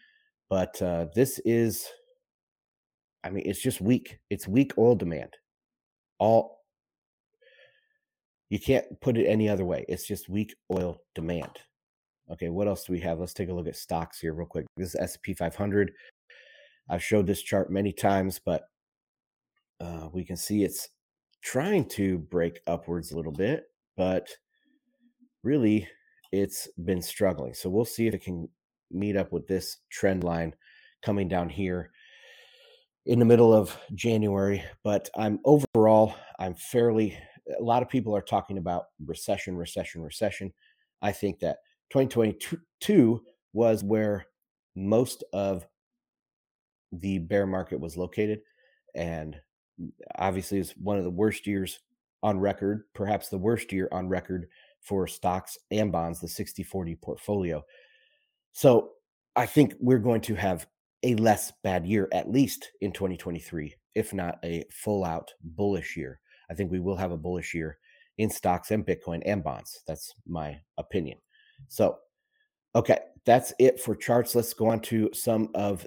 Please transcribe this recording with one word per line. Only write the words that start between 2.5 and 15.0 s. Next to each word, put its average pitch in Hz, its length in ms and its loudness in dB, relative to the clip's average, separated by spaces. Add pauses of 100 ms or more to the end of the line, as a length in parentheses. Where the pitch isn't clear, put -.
I 90 80 -10
mean, 95 160 -4
it's 98 140 -4
just 127 200 -2
weak. - 380 0 (100)
It's 98 180 -6
weak 131 300 2
oil 117 180 8
demand. 82 380 -6 (840)
All, 110 420 4 (1900)
you 123 100 -2
can't - 260 2 (160)
put 120 160 0
it 113 80 2
any 107 240 2
other 95 160 0
way. 82 220 -4
It's - 200 -6
just 98 220 -8
weak 104 260 -4 (160)
oil 90 300 -4 (140)
demand. 82 440 -6 (720)
Okay, 85 180 -6
what 98 180 -2
else 95 180 -4
do 92 80 -6
we 87 80 -2
have? 85 180 -2
Let's 87 140 -8
take 92 160 -6
a 92 40 -6
look 87 140 -6
at - 80 -8
stocks - 440 -8
here 80 140 -6
real 82 140 -8
quick. 78 180 -8 (120)
This 90 120 -6
is - 60 -8
S - 200 -4